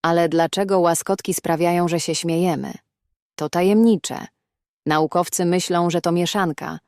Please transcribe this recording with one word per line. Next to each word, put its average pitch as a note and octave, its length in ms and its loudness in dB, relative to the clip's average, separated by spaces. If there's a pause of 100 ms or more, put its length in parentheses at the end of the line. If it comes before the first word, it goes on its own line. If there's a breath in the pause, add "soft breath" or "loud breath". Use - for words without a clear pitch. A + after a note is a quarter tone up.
Ale E3+ 280 2
dlaczego F#3 500 0
łaskotki F3 540 0
sprawiają, F3 540 0
że E3 120 0
się D#3+ 160 -4
śmiejemy? E3 580 -2 (640)
To D3+ 140 -6
tajemnicze. G#3 800 2 (580)
Naukowcy D#3 600 0
myślą, F3 440 0
że E3+ 120 0
to E3+ 100 0
mieszanka. E3+ 760 -2